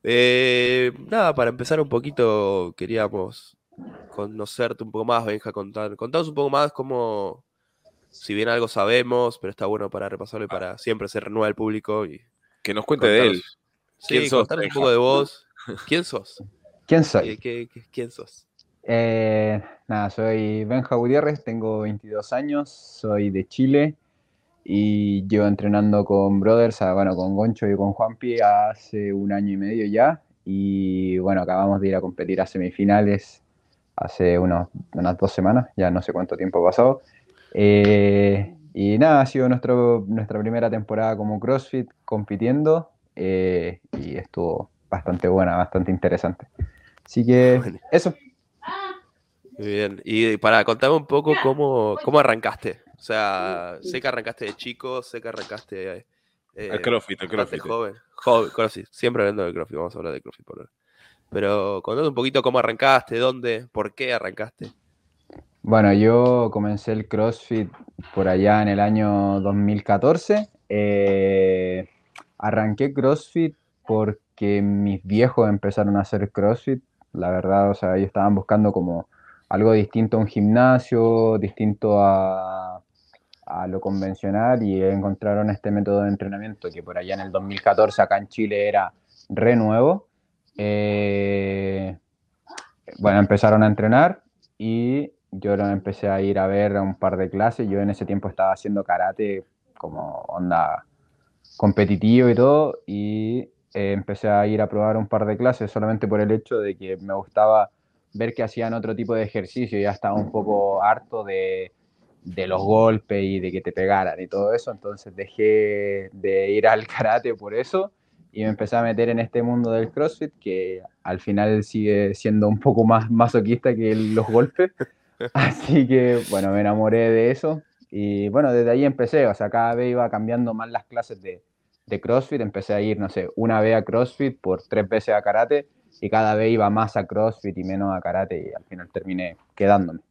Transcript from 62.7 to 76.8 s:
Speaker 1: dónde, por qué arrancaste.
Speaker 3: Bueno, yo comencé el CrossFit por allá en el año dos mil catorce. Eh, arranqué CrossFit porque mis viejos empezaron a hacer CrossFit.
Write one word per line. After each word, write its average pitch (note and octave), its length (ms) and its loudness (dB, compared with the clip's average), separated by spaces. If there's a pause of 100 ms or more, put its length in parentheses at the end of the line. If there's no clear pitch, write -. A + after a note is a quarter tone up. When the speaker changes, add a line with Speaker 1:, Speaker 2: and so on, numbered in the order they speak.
Speaker 1:
dónde, B2 540 -2
por G#2 220 -6
qué B2+ 180 -4
arrancaste. G#2 580 -8 (920)
Speaker 3:
Bueno, G#2+ 300 6
yo A#2 600 4
comencé G#2 400 -4
el G#2+ 160 -6
CrossFit A2 640 -2 (440)
por F#2+ 140 0
allá G2+ 340 4
en G#2+ 60 0
el G2+ 120 0
año G#2 600 2
dos G2 140 -2
mil G2+ 300 0
catorce. D#3+ 640 2 (180)
Eh, G2 1200 2 (500)
arranqué G#2+ 540 -2
CrossFit D3+ 640 0 (300)
porque G#2+ 760 -2
mis G2+ 420 0
viejos A2+ 440 2
empezaron G2+ 480 0
a G2+ 40 2
hacer G2+ 320 -4
CrossFit. A#2+ 500 0 (300)